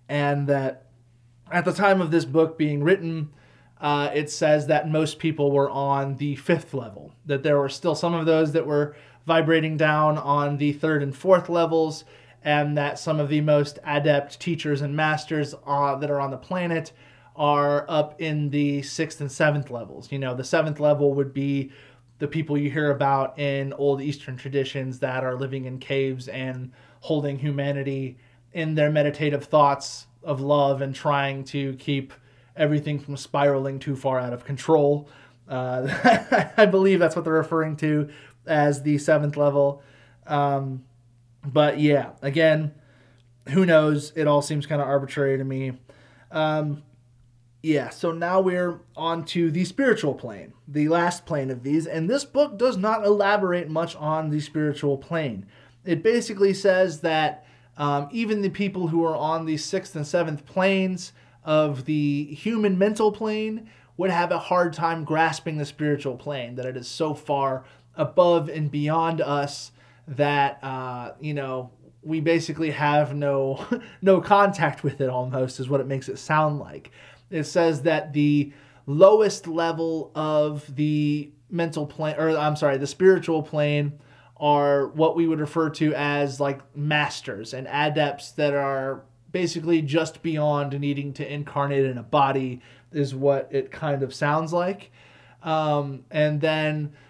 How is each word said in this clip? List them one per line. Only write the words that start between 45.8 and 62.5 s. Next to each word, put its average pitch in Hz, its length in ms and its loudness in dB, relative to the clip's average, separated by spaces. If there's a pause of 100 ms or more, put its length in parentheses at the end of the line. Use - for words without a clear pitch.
Um, 156 540 -2 (800)
yeah, 147 260 0
so - 220 -4
now 175 300 0
we're 180 380 0 (160)
on 165 300 -4
to 170 260 0
the 180 140 0
spiritual 208 500 0
plane, 104 380 -14 (140)
the 147 220 0
last 170 360 0
plane 139 260 -4
of 120 100 -8
these, 147 240 0
and 160 240 -4
this 285 160 0
book 285 320 0
does 240 180 0
not 214 300 0
elaborate 196 640 2
much 165 280 -4
on 156 320 -2
the 151 100 -2
spiritual 147 580 -2
plane. 139 480 -6 (400)
It 170 160 0
basically 202 540 2
says 185 460 2
that, 156 440 0 (320)
um, 143 340 0
even 214 300 -2
the 196 80 0
people 190 380 -2
who 165 160 2
are 160 120 0
on 160 300 -2
the 156 120 -2
sixth - 380 -6
and 147 100 -4
seventh 156 400 -2
planes 185 680 -2 (300)
of 151 420 2
the 147 400 0
human 202 520 -2